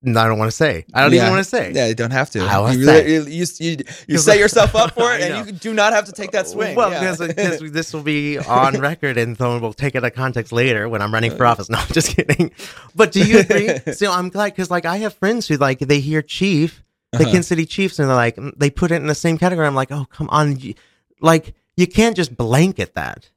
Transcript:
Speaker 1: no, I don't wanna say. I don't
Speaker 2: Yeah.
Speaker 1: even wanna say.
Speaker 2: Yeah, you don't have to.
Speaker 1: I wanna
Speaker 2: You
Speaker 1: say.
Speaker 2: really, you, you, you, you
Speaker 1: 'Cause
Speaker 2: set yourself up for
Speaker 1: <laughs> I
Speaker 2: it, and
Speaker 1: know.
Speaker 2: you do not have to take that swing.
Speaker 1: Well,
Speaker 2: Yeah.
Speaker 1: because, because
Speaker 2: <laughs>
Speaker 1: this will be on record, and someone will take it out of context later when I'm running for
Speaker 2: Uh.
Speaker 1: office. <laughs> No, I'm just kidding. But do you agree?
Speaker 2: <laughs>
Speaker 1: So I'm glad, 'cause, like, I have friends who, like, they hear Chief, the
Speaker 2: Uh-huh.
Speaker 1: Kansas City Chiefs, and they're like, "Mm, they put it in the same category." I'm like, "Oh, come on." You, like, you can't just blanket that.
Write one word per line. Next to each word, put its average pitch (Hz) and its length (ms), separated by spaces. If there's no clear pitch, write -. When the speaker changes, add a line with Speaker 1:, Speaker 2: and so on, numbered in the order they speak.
Speaker 1:
no, 113 140
I 113 80
don't 113 100
wanna 110 140
say. 127 320
I 131 100
don't 139 100
Speaker 2:
Yeah. - 80
Speaker 1:
even 117 80
wanna 147 160
say. 190 280
Speaker 2:
Yeah, 127 140
you 117 80
don't 117 160
have 135 200
to. 104 100
Speaker 1:
I 98 180
wanna 123 180
Speaker 2:
You 127 60
Speaker 1:
say. 156 220
Speaker 2:
really, 151 260
you, 170 140
you, 165 100
you, 156 60
you - 120
Speaker 1:
'Cause 156 80
Speaker 2:
set 208 120
yourself 208 380
up 220 200
for 233 80
Speaker 1:
<laughs> 240 60
I 240 60
Speaker 2:
it, 202 60
and 175 140
Speaker 1:
know. 110 100
Speaker 2:
you 208 80
do 220 200
not 214 200
have 214 140
to 202 40
take 196 200
that 190 180
swing. 202 260
Speaker 1:
Well, 220 160
Speaker 2:
Yeah. 165 80
Speaker 1:
because, 165 120
because 156 120
Speaker 2:
<laughs> - 0
Speaker 1:
this 160 220
will 156 100
be 147 340
on 135 440
record, 143 360
and 117 200
someone 120 240
will 113 100
take 135 240
it 131 40
out 120 40
of 120 100
context 123 380
later 117 380
when 113 120
I'm 104 120
running 113 180
for - 140
Speaker 2:
Uh. 120 60
Speaker 1:
office. 104 180
<laughs> 113 40
No, 113 40
I'm - 160
just - 240
kidding. - 340
But 180 200
do 196 100
you 214 160
agree? 202 460
Speaker 2:
<laughs> 151 80
Speaker 1:
So 202 180
I'm 180 160
glad, 196 300
'cause, 180 120
like, 175 140
I 170 140
have 208 160
friends 214 340
who, 151 80
like, 131 240
they 143 220
hear 151 200
Chief, 170 640
the 117 60
Speaker 2:
Uh-huh. - 120
Speaker 1:
Kansas 175 160
City 165 180
Chiefs, 190 340
and 139 100
they're 131 80
like, 117 180
"Mm, 135 220
they 143 120
put 165 220
it 170 40
in 151 120
the 151 80
same 165 220
category." 175 280
I'm 143 100
like, 131 180
"Oh, 143 180
come - 200
on." 147 280
You, 135 140
like, 160 320
you 180 100
can't 214 300
just 139 180
blanket 123 600
that. 64 420